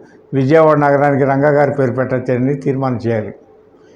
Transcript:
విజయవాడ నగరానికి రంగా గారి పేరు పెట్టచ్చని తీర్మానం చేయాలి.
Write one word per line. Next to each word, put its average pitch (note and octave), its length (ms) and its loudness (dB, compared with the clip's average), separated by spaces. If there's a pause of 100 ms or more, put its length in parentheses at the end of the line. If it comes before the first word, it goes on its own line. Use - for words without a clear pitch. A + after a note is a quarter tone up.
(340)
విజయవాడ D3+ 440 4
నగరానికి C#3+ 460 2
రంగా C3+ 240 0
గారి C#3+ 220 2
పేరు B2+ 220 -2
పెట్టచ్చని B2+ 640 -2
తీర్మానం C3+ 420 -4
చేయాలి. G#2+ 380 -4 (600)